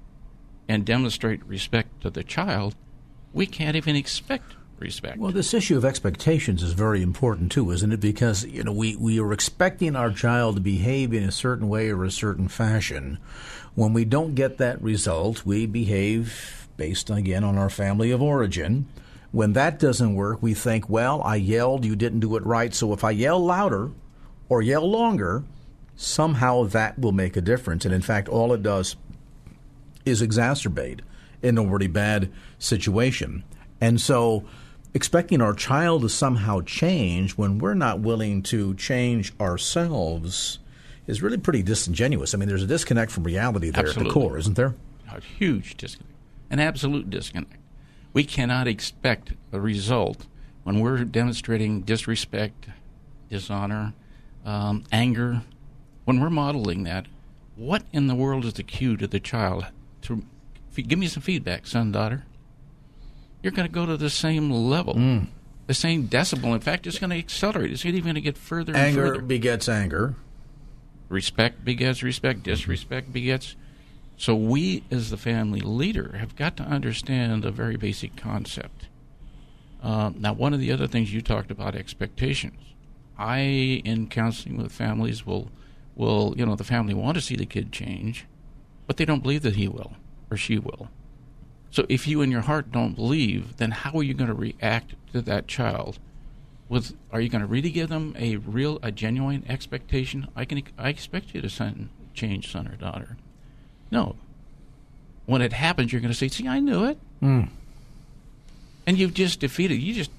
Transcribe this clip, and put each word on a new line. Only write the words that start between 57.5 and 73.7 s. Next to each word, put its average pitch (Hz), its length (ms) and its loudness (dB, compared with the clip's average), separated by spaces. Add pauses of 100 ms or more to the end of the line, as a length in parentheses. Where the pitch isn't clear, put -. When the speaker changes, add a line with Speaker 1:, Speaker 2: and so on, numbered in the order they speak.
Speaker 1:
what 143 340 -2
in 143 160 2
the 127 80 2
world 135 300 0
is 113 80 -2
the 101 100 -8
cue 123 320 -2
to 101 100 -2
the 98 140 -2
child 95 460 0 (380)
to 113 200 -4 (540)
f-, 123 100 -6
give 147 100 2
me 190 100 0
some 156 160 -6
feedback, 110 440 -2
son, 117 240 0
daughter? 107 320 -2 (1200)
You're 190 80 -2
gonna 180 160 -2
go 170 180 -2
to 160 120 -2
the 151 120 0
same 156 400 0
level, 127 460 2
Speaker 2:
Mm. 120 320 4 (400)
Speaker 1:
the 135 60 0
same 160 340 2
decibel. 127 480 2
In 107 60 -2
fact, 165 260 -2
it's 165 120 -6
gonna 185 160 -2
accelerate. 170 580 -2
It's 131 120 -6
even 175 200 0
gonna 156 160 0
get 147 160 -2
further 160 360 -6
and 135 80 6
Speaker 2:
Anger 139 260 4
Speaker 1:
further. 135 140 -2
Speaker 2:
begets 123 460 0
anger. 104 480 0 (920)
Speaker 1:
Respect 110 540 0
begets 123 380 0
respect. 127 420 -2
Disrespect - 720 -4
begets. 127 420 -2 (640)